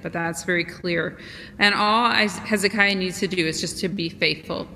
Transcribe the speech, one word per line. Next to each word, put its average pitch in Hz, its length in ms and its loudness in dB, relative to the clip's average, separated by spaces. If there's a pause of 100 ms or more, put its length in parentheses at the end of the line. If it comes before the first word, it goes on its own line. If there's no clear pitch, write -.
but 165 100 -8
that's 170 320 -4
very 175 180 2
clear. 170 560 -4 (400)
And 208 160 6
all 226 380 4
Is-, 214 260 2
Hezekiah 202 560 2
needs 185 240 -2
to 202 80 0
do 180 180 2
is 160 160 -2
just - 200 -4
to 190 80 0
be 170 200 -2
faithful - 680 -2